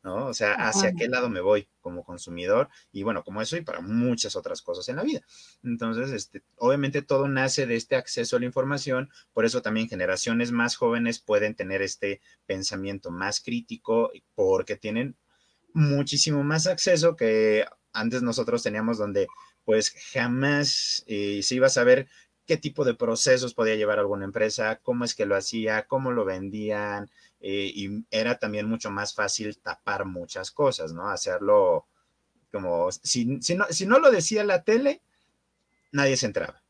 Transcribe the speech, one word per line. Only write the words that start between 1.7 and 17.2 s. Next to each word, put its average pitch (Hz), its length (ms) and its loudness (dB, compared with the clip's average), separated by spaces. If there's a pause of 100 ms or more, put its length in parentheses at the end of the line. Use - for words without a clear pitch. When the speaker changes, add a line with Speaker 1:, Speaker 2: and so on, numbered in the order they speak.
Speaker 1:
como 87 220 -12
consumidor? 90 680 -2 (220)
Y 101 120 -8
bueno, 101 200 -2
como 101 180 -8
eso 110 160 -4
y 175 40 -6
para 85 200 -8
muchas 113 540 -2
otras 87 260 -6
cosas 87 280 -8
en 127 60 -6
la 175 80 -4
vida. 294 180 -2 (420)
Entonces, 117 480 -4
este, 120 320 -10 (140)
obviamente 135 440 2
todo 135 260 2
nace 135 400 0
de 120 80 0
este 117 200 -2
acceso 123 420 -2
a - 20 2
la 120 60 -2
información, 131 640 -2 (240)
por 113 120 2
eso 120 160 0
también 110 280 -2
generaciones 107 600 0
más 120 260 0
jóvenes 117 420 0
pueden 107 360 0
tener 95 260 -4
este 98 400 -4 (240)
pensamiento 95 680 -6
más 95 300 -4
crítico, 117 680 -2 (240)
porque 95 420 2
tienen 117 400 -4 (560)
muchísimo 143 680 2
más 160 240 0
acceso 170 480 4
que 110 500 4 (280)